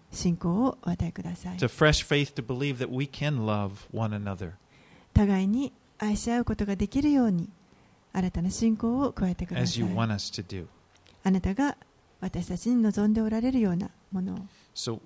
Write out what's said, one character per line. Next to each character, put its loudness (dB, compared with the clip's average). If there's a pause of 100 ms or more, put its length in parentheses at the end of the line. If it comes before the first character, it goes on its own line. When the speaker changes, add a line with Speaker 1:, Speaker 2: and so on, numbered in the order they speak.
(120)
Speaker 1:
信 0
仰 0
を 0
お -2
与 -2
え -4
く -12
だ -10
さ -10
い。 -10
Speaker 2:
To 2
fresh 4
faith 0
to -8
believe -2
that -4
we -2
can -2
love -2
one -2
another. -6 (600)
Speaker 1:
互 4
い 0
に 0 (260)
愛 -2
し -4
合 2
う -2
こ -2
と -2
が -2
で 0
き 0
る 4
よ 6
う 4
に 0 (680)
新 0
た -2
な 0
信 2
仰 0
を 0
加 0
え 0
て -4
く -8
だ -4
さ 0
い。 4
Speaker 2:
as 0
you 2
want 0
us -4
to -8
do. -8 (580)
Speaker 1:
あ 4
な 4
た 0
が 0 (440)
私 -4
た -4
ち -2
に 4
望 2
ん 4
で 2
お 0
ら -2
れ 2
る 2
よ 4
う 0
な -4 (220)
も -4
の -4
を。 -8 (360)
Speaker 2:
So -6